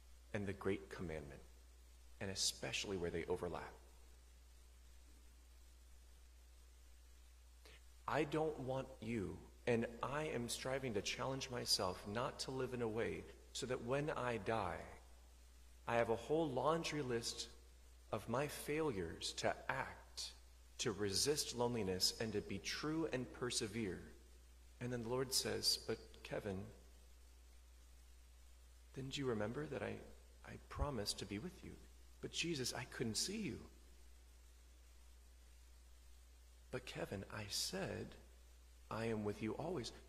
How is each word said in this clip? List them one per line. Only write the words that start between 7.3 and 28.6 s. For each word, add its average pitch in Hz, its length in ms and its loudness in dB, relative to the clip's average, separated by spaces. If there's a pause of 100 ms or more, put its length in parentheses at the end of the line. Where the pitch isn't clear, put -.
I 131 160 6
don't 156 380 4
want 131 260 2 (140)
you, 101 360 2 (280)
and 117 200 8 (160)
I 147 320 2
am 120 140 2
striving 131 460 2
to 98 80 4
challenge 131 480 0
myself 117 520 4 (120)
not 123 260 2
to - 120 -2
live 127 220 0
in 120 80 2
a 113 60 4
way 107 360 2 (280)
so - 140 -2
that 123 180 0
when 139 280 4
I 120 260 2
die, 98 420 2 (1080)
I 117 80 4
have 117 140 8
a 113 60 8
whole 151 340 4
laundry 151 520 4
list 120 480 0 (640)
of 107 160 0
my 135 180 4
failures 135 920 2
to - 160 6 (140)
act, - 640 -2 (460)
to 113 160 4
resist 104 640 4
loneliness, 110 640 6
and 113 100 2
to 101 80 6
be 98 200 0
true 156 520 2
and 127 220 2
persevere. 110 640 2 (800)
And 123 120 0
then 120 120 2
the 110 60 0
Lord 127 240 2
says, 104 520 4
"But 113 120 2 (260)
Kevin, 98 360 0 (2250)